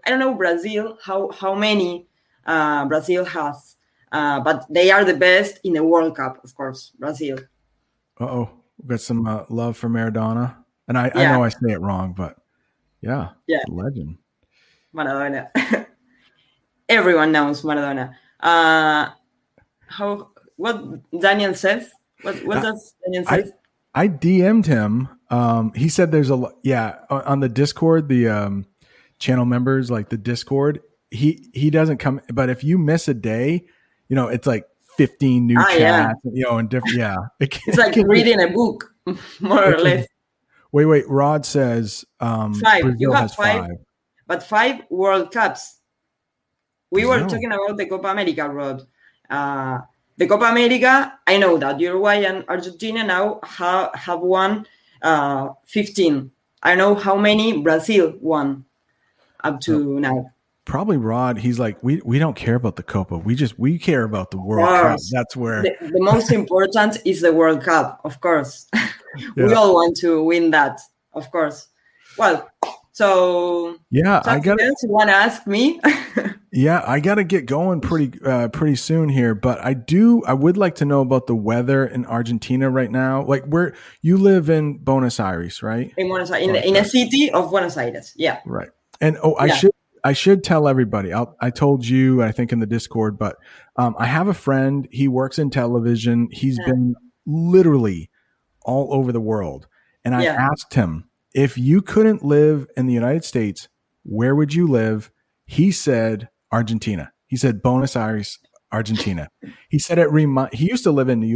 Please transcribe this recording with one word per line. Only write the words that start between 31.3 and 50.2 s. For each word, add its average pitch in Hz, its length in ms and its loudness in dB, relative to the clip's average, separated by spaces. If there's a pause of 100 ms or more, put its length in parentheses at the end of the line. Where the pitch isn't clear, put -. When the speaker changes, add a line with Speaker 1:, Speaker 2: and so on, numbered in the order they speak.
Speaker 2:
he 147 180 0
doesn't 156 280 2
come, 139 220 -2 (120)
but 127 160 0
if 123 140 -4
you 165 160 2
miss 160 300 0
a 139 60 0
day, 120 500 -2 (440)
you 131 80 -2
know, 123 120 0
it's 120 180 -6
like 117 180 -2 (320)
fifteen 127 520 2
new 120 100 4
Speaker 1:
Ah, 185 160 4
yeah. 170 340 4
Speaker 2:
chats, 113 120 -6 (120)
you 127 120 -4
know, 117 140 -2
and 113 120 -4
different, 120 260 -2
yeah. 104 200 -2 (100)
<laughs> - 140 -14
It 143 100 -2
can, - 160 -12
Speaker 1:
It's 202 120 0
like 226 100 6
Speaker 2:
it - 60 -2
can 208 140 4
be 208 60 6
Speaker 1:
reading 220 260 4
a 175 80 2
book, 220 460 -2 (220)
<laughs> - 240 -20
more 190 240 2
or 190 80 6
Speaker 2:
it 160 40 2
can 170 80 2
Speaker 1:
less. 131 220 2 (640)
Speaker 2:
Wait, 147 160 4
wait. 151 220 4
Rod 143 360 0
says, 117 600 -2 (160)
um, 110 340 -4
Speaker 1:
Five. 190 300 4
You 131 80 2
Speaker 2:
Brazil 127 200 0
Speaker 1:
have 123 100 2
Speaker 2:
has 107 120 -4
Speaker 1:
five. 208 320 0
Speaker 2:
five. 87 100 -12 (520)
Speaker 1:
But 175 160 -6
five 233 460 0
World 185 420 0
Cups. - 480 -4 (1120)
We 202 140 0
were 247 140 2
Speaker 2:
Brazil. 190 100 -2
Speaker 1:
talking 226 240 -6
about 202 240 -4
the 196 100 -6
Copa 190 220 -6
America, 170 400 -4
Rod. 139 340 -8 (460)
Uh, 139 500 -6 (380)
the - 100 0